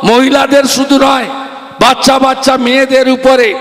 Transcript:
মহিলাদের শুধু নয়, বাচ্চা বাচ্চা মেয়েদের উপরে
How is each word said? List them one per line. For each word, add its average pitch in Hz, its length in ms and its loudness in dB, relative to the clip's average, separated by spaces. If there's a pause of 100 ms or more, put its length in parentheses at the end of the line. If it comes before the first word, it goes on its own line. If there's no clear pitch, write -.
মহিলাদের 269 600 2
শুধু 277 340 0
নয়, 269 280 0 (540)
বাচ্চা 254 400 2
বাচ্চা 262 380 0
মেয়েদের 262 520 0
উপরে 254 520 2